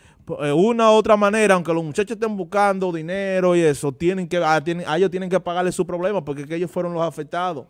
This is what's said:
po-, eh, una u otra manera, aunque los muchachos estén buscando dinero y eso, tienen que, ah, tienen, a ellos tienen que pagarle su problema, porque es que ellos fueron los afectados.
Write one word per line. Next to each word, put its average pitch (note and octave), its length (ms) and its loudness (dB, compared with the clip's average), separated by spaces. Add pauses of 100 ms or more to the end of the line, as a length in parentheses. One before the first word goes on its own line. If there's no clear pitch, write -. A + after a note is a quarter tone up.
(240)
po-, - 200 -10
eh, C#3+ 80 0
una A3 380 4
u A3 40 6
otra A3 220 4
manera, G#3 380 4
aunque E3+ 200 0
los E3 100 -2
muchachos G3 320 -4
estén G#3+ 200 -4
buscando F#3+ 540 0
dinero F3+ 640 0
y F3 60 4
eso, D3 320 2
tienen F3 360 -2
que, F3 100 -2
ah, D#3 260 2
tienen, F3 240 -4
a D3+ 80 0
ellos F#3 140 2
tienen F#3 180 -6
que F3+ 120 0
pagarle F3+ 320 -2
su F3 140 -4
problema, F3 380 -4
porque C#3+ 180 -8
es C#3 60 -12
que D#3+ 60 -8
ellos E3+ 160 -4
fueron F3 240 -6
los E3 80 -2
afectados. E3 680 -6